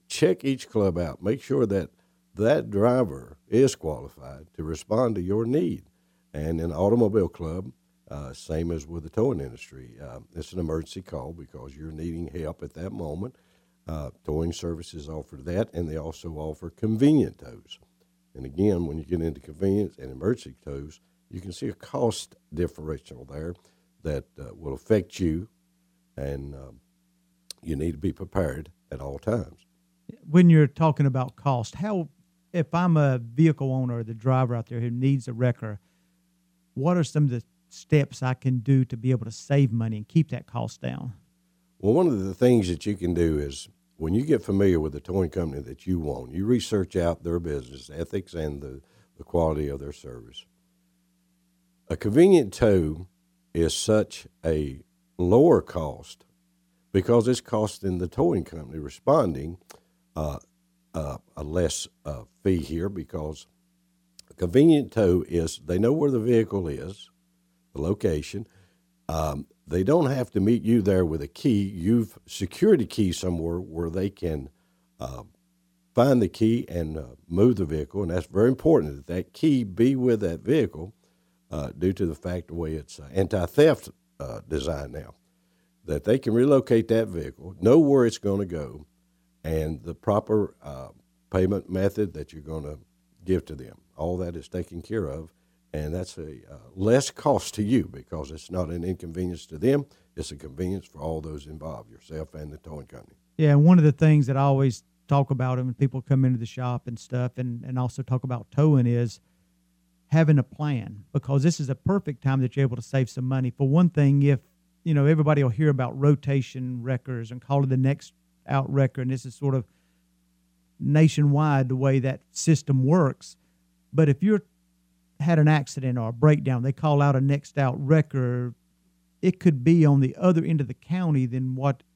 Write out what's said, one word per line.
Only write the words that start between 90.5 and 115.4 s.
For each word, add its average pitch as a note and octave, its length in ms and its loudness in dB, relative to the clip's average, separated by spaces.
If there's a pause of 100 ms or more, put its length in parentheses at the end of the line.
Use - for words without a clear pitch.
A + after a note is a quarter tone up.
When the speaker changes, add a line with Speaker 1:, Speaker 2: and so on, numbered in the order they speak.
Speaker 1:
uh, C2+ 280 -14 (400)
payment F#2 400 0
method F#2+ 440 -2
that D2+ 200 -14
you're D#2 80 -18
gonna D2+ 360 -10 (460)
give F2 220 0
to D#2 100 -14
them. A#1+ 240 -18 (160)
All F2 220 -4
that F2 180 -6
is D2+ 140 -16
taken F2 320 -10
care G#2 260 -6
of, D#2+ 260 -10 (400)
and D2+ 200 -6
that's F2+ 240 -8
a, D2+ 240 -16 (100)
uh, C2 240 -20
less A2+ 340 2
cost - 460 -2
to G#2+ 80 -2
you G#2 280 2
because C#2 380 -12
it's D#2+ 220 -16
not F2+ 180 -4
an E2+ 140 -8
inconvenience F2 640 -8
to D#2+ 100 -14
them. C#3 280 0 (300)
It's - 160 -10
a - 40 -14
convenience E2 500 -8
for - 140 -20
all D#2+ 200 -6
those D2+ 280 -12
involved, D#2 440 -14
yourself D#2 440 -14
and D2+ 160 -14
the D#2 60 -16
towing D2+ 280 -16
company. - 320 -20 (200)
Speaker 2:
Yeah, D3+ 140 4
and C#3+ 140 6
one F3+ 140 10
of D#3 40 6
the D3+ 80 6
things D3+ 360 4
that C3+ 100 -2
I C3+ 40 0
always C3+ 420 2 (240)
talk C#3 240 2
about B2+ 260 -2
when B2+ 160 -4
people C3+ 280 -2
come C3 240 2
into B2+ 120 2
the A2+ 80 -8
shop B2 420 -8
and A#2 100 -10
stuff, B2 400 -6
and, A#2+ 260 -8
and B2+ 160 -8
also B2+ 240 -4
talk B2+ 200 -2
about B2 280 -8
towing, C#3+ 340 4
is A#2+ 340 0 (880)
having D#3 300 6
a C3 60 4
plan, A2 680 -6
because C#3 300 0
this D#3+ 180 2
is C3+ 100 -4
a C3+ 60 -4
perfect F3+ 460 -2
time C3+ 200 2
that B2 140 -2
you're C#3 60 2
able B2 140 0
to A#2 80 -8
save C3+ 260 0
some B2+ 160 -6
money. B2+ 240 0
For C3+ 180 0
one E3 220 6
thing, C#3+ 320 4
if, C#3 200 4 (420)
you E3 100 0
know, C#3+ 140 4
everybody D3+ 340 4